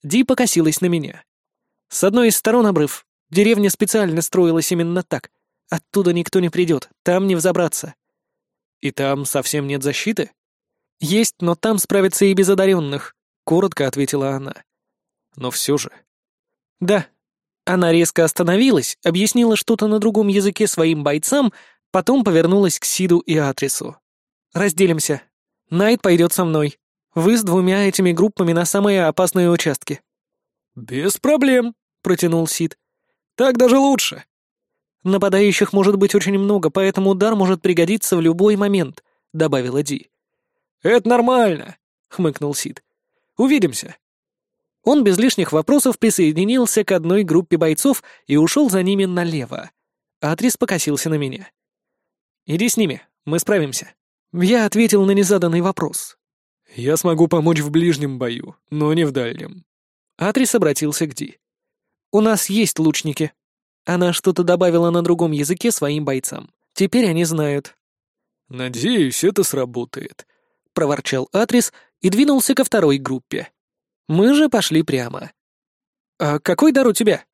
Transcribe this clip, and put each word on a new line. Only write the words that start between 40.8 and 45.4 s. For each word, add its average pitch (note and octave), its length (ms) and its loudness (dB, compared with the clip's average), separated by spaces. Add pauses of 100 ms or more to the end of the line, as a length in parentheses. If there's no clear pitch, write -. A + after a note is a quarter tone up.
"Это G#3+ 260 2
нормально", — A#3 680 0 (320)
хмыкнул D3 460 -4
Сид. - 280 -10 (540)
"Увидимся". A#3 580 0 (880)
Он C#4 200 4
без F#3+ 140 4
лишних G#3+ 340 0